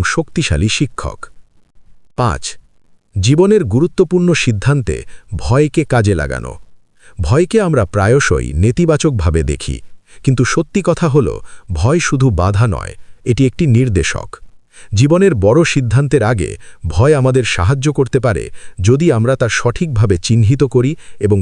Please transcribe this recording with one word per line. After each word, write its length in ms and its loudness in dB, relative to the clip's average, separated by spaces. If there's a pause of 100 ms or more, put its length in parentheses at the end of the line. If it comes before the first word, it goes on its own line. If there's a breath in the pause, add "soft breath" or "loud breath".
শক্তিশালী 600 -2
শিক্ষক। 500 -4 (1000)
পাঁচ, 260 -2 (760)
জীবনের 480 4
গুরুত্বপূর্ণ 680 0
সিদ্ধান্তে 640 0 (400 soft breath)
ভয়কে 480 0
কাজে 300 2
লাগানো। 380 -6 (680 soft breath)
ভয়কে 420 0
আমরা 240 2
প্রায়শই 680 0
নেতিবাচকভাবে 880 0
দেখি, 340 -4 (440 soft breath)
কিন্তু 240 0
সত্যি 380 -2
কথা 260 0
হল, 200 2 (420 soft breath)
ভয় 300 0
শুধু 300 0
বাধা 360 2
নয়, 260 -4 (320)
এটি 220 0
একটি 200 -2
নির্দেশক। 640 0 (640 soft breath)
জীবনের 420 4
বড় 300 4
সিদ্ধান্তের 600 0
আগে 260 -2 (360 soft breath)
ভয় 280 2
আমাদের 320 2
সাহায্য 460 0
করতে 260 0
পারে, 260 -2 (340 loud breath)
যদি 340 2
আমরা 240 2
তা 140 0
সঠিকভাবে 680 0
চিহ্নিত 460 2
করি 280 0 (280 soft breath)
এবং 220 2